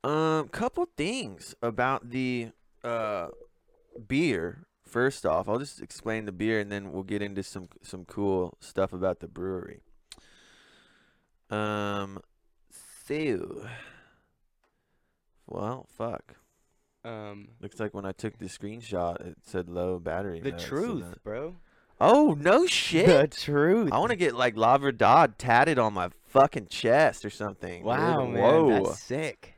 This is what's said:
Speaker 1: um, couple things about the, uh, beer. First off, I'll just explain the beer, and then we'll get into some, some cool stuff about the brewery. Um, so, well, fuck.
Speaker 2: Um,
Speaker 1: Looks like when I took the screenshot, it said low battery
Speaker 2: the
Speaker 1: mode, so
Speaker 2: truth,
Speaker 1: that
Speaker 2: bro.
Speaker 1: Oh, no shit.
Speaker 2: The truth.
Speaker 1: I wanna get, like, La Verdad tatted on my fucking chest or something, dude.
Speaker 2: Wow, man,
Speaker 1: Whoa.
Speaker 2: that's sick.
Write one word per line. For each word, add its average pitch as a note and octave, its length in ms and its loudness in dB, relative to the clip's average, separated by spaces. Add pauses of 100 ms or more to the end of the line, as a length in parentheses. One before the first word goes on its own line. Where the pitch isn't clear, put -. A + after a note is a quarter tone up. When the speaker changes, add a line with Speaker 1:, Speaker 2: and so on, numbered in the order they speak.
Speaker 1:
um, D#3 460 0
couple C4 360 -4 (120)
things D#3 640 -8
about B2 480 -2
the, B2 400 -4 (340)
uh, G#2+ 440 -4 (800)
beer. C3 580 -2 (180)
First B2+ 420 -2
off, F2 240 0
I'll A2 100 0
just - 220 -12
explain A2 440 -8
the G2+ 60 -8
beer, G#2+ 280 -2
and G2+ 120 -6
then G2 200 -8
we'll F#2+ 120 -8
get G2+ 180 -4
into G2 200 -6
some, F#2 280 -12 (120)
some F#2 240 -16
cool F#2+ 540 -2
stuff - 340 -4
about F#2 260 -2
the E2 80 -14
brewery. F2+ 540 -10 (1700)
Um, G#2 680 -4 (880)
so, A#2+ 600 -4 (1800)
well, A2+ 400 -8 (100)
fuck. - 380 -10 (680)
Speaker 2:
Um, G#2+ 460 -14 (120)
Speaker 1:
Looks - 180 -16
like G#2+ 140 -6
when G2 120 -10
I F#2+ 60 -6
took - 280 -10
the F#2+ 60 -12
screenshot, G2+ 800 -6
it F2 180 -16
said F2+ 260 -6
low F2+ 300 -4
battery E2+ 400 -6
Speaker 2:
the C3+ 120 -6
Speaker 1:
mode, F2 100 -10
so - 60 -10
Speaker 2:
truth, D#3 420 -6
Speaker 1:
that - 140 -20
Speaker 2:
bro. C#3 320 -10 (440)
Speaker 1:
Oh, A3+ 400 6
no G#3 280 4
shit. E3 640 4
Speaker 2:
The - 60 -16
truth. D#3 540 2
Speaker 1:
I C3 80 2
wanna A3+ 160 0
get, D#3 200 0
like, B2 220 0
La A#2 200 6
Verdad C3+ 600 6
tatted B2+ 420 4
on A2 140 2
my F2+ 160 -2 (180)
fucking C3+ 400 4
chest B2+ 580 2
or G#2 40 -4
something, F#2 500 -10
dude. F2 60 -14
Speaker 2:
Wow, C#3+ 400 0
man, A#2 180 -2
Speaker 1:
Whoa. D3 260 6 (140)
Speaker 2:
that's - 160 -4
sick. C#3+ 580 -8